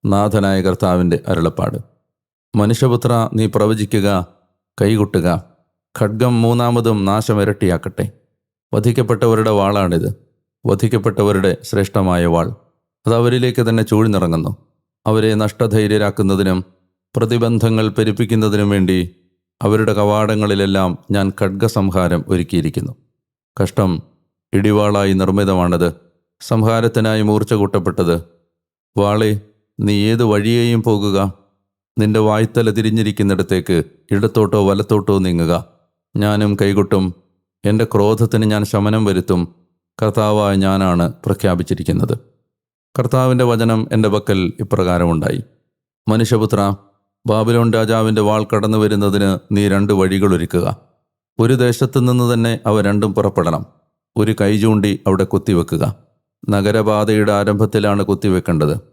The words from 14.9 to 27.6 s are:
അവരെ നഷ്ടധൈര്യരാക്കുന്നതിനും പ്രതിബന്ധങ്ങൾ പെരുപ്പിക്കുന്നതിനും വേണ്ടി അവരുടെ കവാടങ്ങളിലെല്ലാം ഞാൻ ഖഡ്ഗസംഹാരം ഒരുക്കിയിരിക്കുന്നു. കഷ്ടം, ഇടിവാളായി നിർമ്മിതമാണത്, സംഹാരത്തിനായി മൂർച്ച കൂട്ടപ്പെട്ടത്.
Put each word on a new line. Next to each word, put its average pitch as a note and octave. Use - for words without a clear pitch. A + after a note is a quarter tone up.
അവരെ A2
നഷ്ടധൈര്യരാക്കുന്നതിനും G#2
പ്രതിബന്ധങ്ങൾ A2+
പെരുപ്പിക്കുന്നതിനും G#2
വേണ്ടി F#2+
അവരുടെ G#2+
കവാടങ്ങളിലെല്ലാം G#2
ഞാൻ G2+
ഖഡ്ഗസംഹാരം F#2+
ഒരുക്കിയിരിക്കുന്നു. E2+
കഷ്ടം, F#2+
ഇടിവാളായി G#2
നിർമ്മിതമാണത്, F#2
സംഹാരത്തിനായി A2+
മൂർച്ച G#2+
കൂട്ടപ്പെട്ടത്. F#2